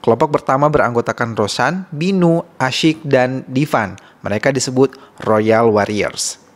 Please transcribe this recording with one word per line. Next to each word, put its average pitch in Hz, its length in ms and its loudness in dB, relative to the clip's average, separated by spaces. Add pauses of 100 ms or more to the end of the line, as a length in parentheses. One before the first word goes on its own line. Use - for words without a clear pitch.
Kelompok 147 400 2
pertama 139 320 0
beranggotakan 117 640 -2
Roshan, 131 560 -2
Binu, 170 480 0 (160)
Ashik, 151 480 -2
dan 131 400 0
Divan. 127 560 -2 (240)
Mereka 104 240 -2
disebut 131 480 0 (320)
Royal 110 400 4
Warriors. 104 720 -2 (160)